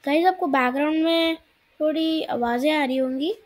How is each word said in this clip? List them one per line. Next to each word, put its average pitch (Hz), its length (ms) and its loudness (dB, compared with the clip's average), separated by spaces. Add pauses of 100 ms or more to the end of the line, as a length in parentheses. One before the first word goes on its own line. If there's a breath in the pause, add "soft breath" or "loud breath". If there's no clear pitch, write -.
Guys, 311 220 2
आपको 370 200 2
background 277 580 0
में 330 320 2 (440)
थोड़ी 320 420 0
आवाज़ें 240 500 -2
आ 302 120 0
रही 262 120 -2
होंगी। 262 360 -2 (140)